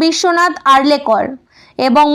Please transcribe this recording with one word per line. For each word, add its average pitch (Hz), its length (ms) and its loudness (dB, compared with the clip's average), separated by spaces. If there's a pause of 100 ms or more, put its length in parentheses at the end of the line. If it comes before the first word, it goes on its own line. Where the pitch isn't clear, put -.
বিশ্বনাথ 339 520 0 (200)
আর্লেকর 277 500 0 (540)
এবং 262 260 2 (100)